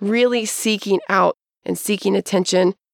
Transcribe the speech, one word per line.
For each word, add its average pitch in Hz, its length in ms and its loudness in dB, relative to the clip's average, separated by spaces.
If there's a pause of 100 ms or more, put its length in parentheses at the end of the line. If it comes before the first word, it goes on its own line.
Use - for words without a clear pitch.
really 233 440 0
seeking 202 640 -2
out 190 280 2 (280)
and 180 120 -4
seeking 196 400 -2
attention, 185 580 2 (200)